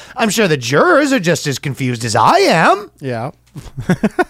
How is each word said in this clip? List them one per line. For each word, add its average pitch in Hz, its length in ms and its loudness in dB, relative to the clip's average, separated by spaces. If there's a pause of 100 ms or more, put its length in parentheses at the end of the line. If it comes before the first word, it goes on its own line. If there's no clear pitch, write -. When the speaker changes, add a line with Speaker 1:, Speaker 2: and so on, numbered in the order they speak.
(160)
Speaker 1:
I'm 226 140 0
sure 208 180 2
the 151 100 0
jurors 262 540 2
are 262 80 2
just 165 260 -2
as 139 140 -4
confused 123 460 -4
as 110 100 -2
I 127 240 4
am. 330 600 2
Speaker 2:
Yeah. 123 320 -6 (240)
<laughs> - 160 -18 (580)